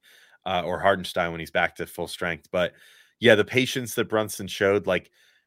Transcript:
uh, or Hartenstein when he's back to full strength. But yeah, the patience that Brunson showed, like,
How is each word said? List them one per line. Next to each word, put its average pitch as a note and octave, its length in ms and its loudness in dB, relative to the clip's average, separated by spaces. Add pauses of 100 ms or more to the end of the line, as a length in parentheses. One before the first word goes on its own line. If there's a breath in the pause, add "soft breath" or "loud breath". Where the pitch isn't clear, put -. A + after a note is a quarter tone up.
(440 soft breath)
uh, F#2 180 -2
or F2 180 -4
Hartenstein F2+ 500 2
when E2+ 100 -6
he's D#2 100 -10
back F2 260 0
to E2+ 100 -8
full E2+ 200 -10
strength. E2+ 440 -8
But F2+ 240 0 (460 loud breath)
yeah, A2+ 160 8
the G2+ 100 4
patience B2 480 -2
that G#2+ 160 -2
Brunson G#2+ 380 -2
showed, G2 380 0
like, F2+ 240 0 (360 soft breath)